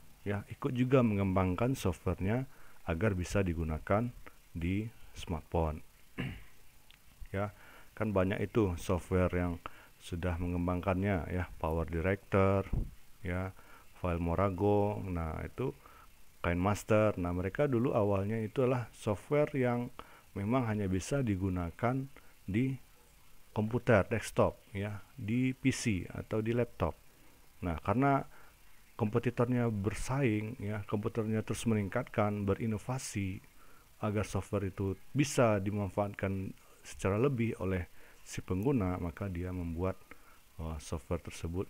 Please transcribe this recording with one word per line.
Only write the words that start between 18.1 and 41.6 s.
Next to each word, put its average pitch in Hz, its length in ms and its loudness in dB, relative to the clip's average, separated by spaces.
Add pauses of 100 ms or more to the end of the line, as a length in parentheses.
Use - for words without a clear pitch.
itu 120 260 0
adalah 123 300 0
software 147 580 0
yang 123 400 0 (400)
memang 113 320 0
hanya 104 240 0
bisa 135 320 0
digunakan 101 840 0 (400)
di 127 260 2 (800)
komputer 110 560 4
desktop, 107 480 2 (160)
ya, 101 300 -6 (100)
di 123 400 0
P - 160 2
C - 400 0
atau - 320 -4
di 113 80 0
laptop. 113 460 0 (640)
Nah, 85 160 0
karena 135 460 2 (720)
kompetitornya 120 720 2
bersaing, 107 920 0
ya, 104 300 -4
komputernya 110 560 0
terus - 240 -4
meningkatkan, 104 800 2
berinovasi 104 920 -2 (640)
agar 104 240 0
software 98 480 -2
itu 95 240 -2 (160)
bisa 123 480 4
dimanfaatkan 101 960 -2 (240)
secara 101 400 -2
lebih 117 400 0
oleh 92 240 0 (400)
si - 160 -8
pengguna, 95 560 0
maka 87 320 -6
dia 90 240 -4
membuat, 87 480 -4 (560)
eh, 80 240 -6
software 85 400 -4
tersebut - 500 -6